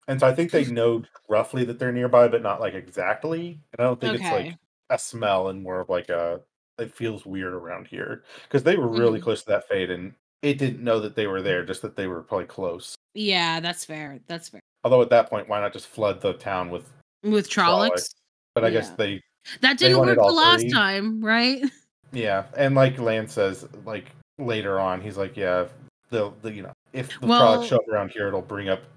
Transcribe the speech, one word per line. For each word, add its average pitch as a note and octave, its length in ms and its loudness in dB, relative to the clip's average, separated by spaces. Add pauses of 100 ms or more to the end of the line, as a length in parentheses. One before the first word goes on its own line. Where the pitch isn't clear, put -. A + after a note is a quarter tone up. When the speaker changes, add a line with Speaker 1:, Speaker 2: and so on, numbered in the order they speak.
Speaker 1:
And C3 100 -2
so C3 80 6
I C3 80 6
think E3 160 0
they D3+ 140 2
know A#2 400 0 (240)
roughly A2+ 360 0
that A#2+ 140 -6
they're B2+ 140 -2
nearby, A#2+ 360 6
but A#2 140 0
not, G2+ 180 -2
like, G2 140 -4
exactly, D#3 840 -6 (120)
and - 80 -10
I A#2+ 40 2
don't B2 160 0
think A2+ 140 -2
it's, A#2+ 100 -6
like, - 220 -2
Speaker 2:
Okay. E3+ 100 -12 (340)
Speaker 1:
a A#2+ 80 0
smell G2 500 -2
and F#2+ 140 -8
more F#2 180 -6
of, F2+ 100 -8
like, F2 180 -2
a, E2+ 320 -2 (380)
it A#2 160 -10
feels A2 320 -8
weird F#2 260 -8
around F2+ 360 -12
here, - 340 -10 (260)
'cause C3+ 140 0
they G3 140 4
were C3 120 0
really A2+ 300 2
Speaker 2:
Mm-hmm. F2+ 60 -12
Speaker 1:
close A2 180 -2
to - 80 -8
that G2+ 180 0
fade, F#2 220 -2
and F2+ 240 -10 (280)
it C#3+ 160 0
didn't C3 240 -2
know A2+ 180 2
that G#2+ 140 -6
they A2 120 -2
were F#2+ 160 -4
there, F#2 220 0
just F#2 180 -10
that G#2+ 140 -10
they G2 100 -4
were E2+ 160 -8
probably F#2 240 -6
close. - 480 -8 (200)
Speaker 2:
Yeah, F3 460 0
that's E3+ 240 -6
fair, D3+ 440 -12
that's E3 200 -12
fair. G2+ 120 -20 (240)
Speaker 1:
Although B2 180 6
at A#2+ 80 -2
that A#2 180 6
point, G#2+ 200 -6
why G#2 120 -2
not G2+ 140 -2
just - 140 -16
flood G2+ 340 -2
the F#2+ 120 0
town F2+ 360 -6
with F2 200 -10 (320)
Speaker 2:
With G#3 280 0
Speaker 1:
Trollocs? F#3 400 2
Speaker 2:
Trollocs? F3+ 240 -4 (400)
Speaker 1:
But A2+ 100 2
I A2+ 60 2
guess A2 200 0
Speaker 2:
Yeah. E2+ 60 -18
Speaker 1:
they, G2 260 -4 (380)
Speaker 2:
That C4 180 2
Speaker 1:
they - 100 6
Speaker 2:
didn't C4 100 6
Speaker 1:
wanted C4 140 6
Speaker 2:
work B3 60 4
the - 60 6
Speaker 1:
all E4 120 6
Speaker 2:
last E4+ 260 6
Speaker 1:
three. - 100 -2
Speaker 2:
time, G#3+ 520 0
right? B3 400 2
<laughs> C4 80 -4 (400)
Speaker 1:
Yeah, G#2 340 -2 (100)
and C#3 180 2
like C3 240 6
Lan A2 300 -2
says, G2 380 -2 (180)
like, G#2 280 -12 (260)
later G#2+ 420 -2
on, F#2 220 -2
he's G2+ 160 -10
like, G2 180 -6
"Yeah, F2+ 300 0 (420)
they'll, G#2 220 -2 (100)
the, A2 100 -10
you G2+ 120 -12
know, F2+ 100 -16 (220)
if C3 140 -8
the - 180 -8
Trollocs - 20 4
Speaker 2:
Well A#2 360 6
Speaker 1:
show C3 120 2
up A2+ 120 0
around G2+ 240 -2
here, G2+ 160 -4
it'll F#2+ 120 -4
bring G2+ 300 -6
up F#2+ 100 0 (160)